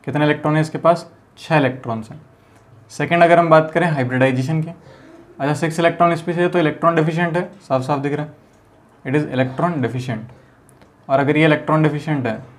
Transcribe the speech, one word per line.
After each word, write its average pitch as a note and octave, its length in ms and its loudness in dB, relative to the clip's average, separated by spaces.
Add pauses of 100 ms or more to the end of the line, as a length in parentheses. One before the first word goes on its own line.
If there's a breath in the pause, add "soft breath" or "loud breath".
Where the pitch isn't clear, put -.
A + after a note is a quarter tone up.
कितने D3+ 200 -2
electron D3+ 300 0
है D#3 60 2
इसके D#3 180 -4
पास? E3+ 320 0 (280)
छः - 180 -2
electrons B2+ 540 -2
हैं। D3+ 100 -18 (680 soft breath)
Second E3+ 320 0
अगर E3+ 160 8
हम E3+ 100 4
बात D#3 260 6
करें E3+ 160 0
hybridization C3 720 0
की, E3 60 -8 (720 loud breath)
अच्छा, C#3+ 140 -2
six D#3+ 260 -4
electron E3+ 340 2
species E3 280 -4
है F3 60 2
तो F3+ 100 0
electron E3 360 0
deficient E3 420 0
है, F3+ 240 -4
साफ C3 220 -2
साफ C#3 160 -4
दिख C#3 140 -4
रहा D3+ 140 -6
है, - 180 -20 (640)
it C3 60 -4
is D3 140 2
electron C3+ 520 -2
deficient। B2 400 -4 (920 soft breath)
और C3+ 120 2
अगर C#3+ 160 2
ये D#3 80 4
electron D#3 380 2
deficient D3 440 -2
है A2 180 -6 (140)